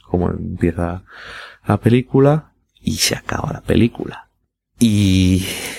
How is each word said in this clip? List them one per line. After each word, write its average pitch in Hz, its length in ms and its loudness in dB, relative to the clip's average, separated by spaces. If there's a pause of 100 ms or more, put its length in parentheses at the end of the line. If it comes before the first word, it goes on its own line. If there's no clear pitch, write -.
como 90 200 0
empieza 87 760 -4 (640)
la 104 120 2
película, 135 760 2 (280)
y - 160 -4
se - 180 -2
acaba - 380 -6
la - 80 -10
película. - 680 -2 (500)
Y 95 640 2 (340)